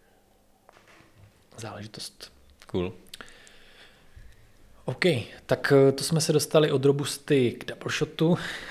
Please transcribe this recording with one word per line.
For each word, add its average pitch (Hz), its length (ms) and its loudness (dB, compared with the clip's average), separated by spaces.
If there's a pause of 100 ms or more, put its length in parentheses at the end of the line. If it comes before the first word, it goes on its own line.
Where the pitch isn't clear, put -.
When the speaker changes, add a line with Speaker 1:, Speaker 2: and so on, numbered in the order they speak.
(1600)
Speaker 1:
záležitost. 107 760 -16 (360)
Speaker 2:
Cool. 90 260 -4 (1900)
Speaker 1:
OK, - 180 -4 (420)
tak, - 280 0 (160)
eh, - 20 4
to 139 120 -2
jsme 160 180 -2
se 160 120 0
dostali 151 380 2
od 135 140 0
robusty 139 640 0
k - 140 -10
double - 320 -10
shotu. 160 400 0 (340)